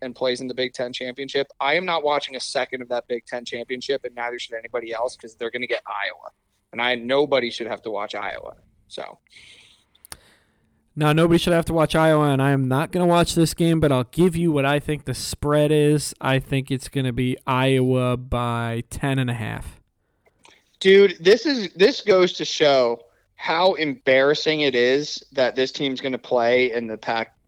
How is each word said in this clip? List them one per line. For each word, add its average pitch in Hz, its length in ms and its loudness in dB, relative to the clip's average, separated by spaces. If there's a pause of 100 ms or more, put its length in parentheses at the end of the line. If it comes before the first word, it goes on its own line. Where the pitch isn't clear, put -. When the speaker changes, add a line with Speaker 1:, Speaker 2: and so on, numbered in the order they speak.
Speaker 1:
and 123 120 -10
plays 127 280 -4
in 131 60 -10
the 127 60 -8
Big 127 200 -6
Ten 127 180 -8
Championship, 135 560 -6 (140)
I 139 140 0
am 185 100 -2
not 165 180 -2
watching 147 320 -2
a 123 60 -10
second 127 400 -6
of 123 80 -16
that 120 180 -6
Big 120 180 -8
Ten 120 200 -12
Championship, 127 580 -8
and 123 100 -10
neither 120 240 -10
should 117 180 -12
anybody 113 380 -10
else, 117 220 -6
'cause 117 200 -20
they're 117 140 -8
gonna 123 160 -8
get 117 220 -6
Iowa. 101 440 -10 (420)
And 113 80 -8
I, 123 140 -2
nobody 131 540 0
should 110 180 -10
have 104 160 -8
to 117 60 -10
watch 104 240 -8
Iowa. 98 440 -10 (320)
So. - 300 -16 (1700)
Speaker 2:
Now, 151 200 2
nobody 170 260 4
should 175 140 0
have 165 120 2
to 165 80 -4
watch 156 220 2
Iowa, 156 360 4
and 131 100 2
I 139 100 2
am 135 160 2
not 135 240 -2
gonna 180 160 2
watch 170 260 4
this 165 200 2
game, 165 260 2
but 147 140 2
I'll 127 100 0
give 165 320 2
you 170 160 0
what 139 140 0
I 147 140 2
think 147 260 -6
the 131 100 -4
spread 147 560 0
is. 151 480 2
I 131 180 0
think 131 320 -4
it's 135 200 -6
gonna 131 240 -4
be 127 240 -2 (100)
Iowa 127 720 2
by 120 760 -6
ten 135 260 -4
and 127 140 -2
a 117 40 -4
half. 110 440 -10 (1040)
Speaker 1:
Dude, 196 380 8
this 196 260 4
is, 247 300 -2
this 202 260 4
goes 185 320 4
to 156 100 -8
show 135 600 2 (320)
how 175 400 0
embarrassing 147 840 2
it 139 120 2
is 127 580 0
that 120 240 0
this 131 160 0
team's 135 300 -6
gonna 131 160 -6
play 123 540 0
in 117 160 -6
the 110 100 -8
Pac, 113 380 -6 (120)